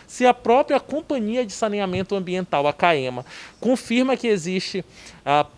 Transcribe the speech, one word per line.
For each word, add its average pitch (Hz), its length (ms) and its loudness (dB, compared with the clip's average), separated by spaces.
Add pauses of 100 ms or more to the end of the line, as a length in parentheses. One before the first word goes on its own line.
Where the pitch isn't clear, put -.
se - 180 0
a 247 80 8
própria 262 460 2
Companhia 254 680 -2
de 196 80 -10
Saneamento 202 600 -2
Ambiental, 180 500 -2
a 147 80 2
caema, 135 500 0 (360)
confirma 254 580 0
que - 80 -8
existe, 185 580 -2 (400)
ah, 147 220 2 (120)